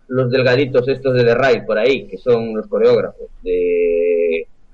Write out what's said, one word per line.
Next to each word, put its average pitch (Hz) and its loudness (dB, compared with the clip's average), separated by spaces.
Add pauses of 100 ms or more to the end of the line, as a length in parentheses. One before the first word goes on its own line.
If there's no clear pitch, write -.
los 127 -2
delgaditos 127 0
estos 131 -2
de 123 2
The 117 4
Raid 120 0
por 107 -2
ahí, 127 0
que - -14
son 113 0
los 107 -6
coreógrafos. - 0 (160)
De... 87 0 (280)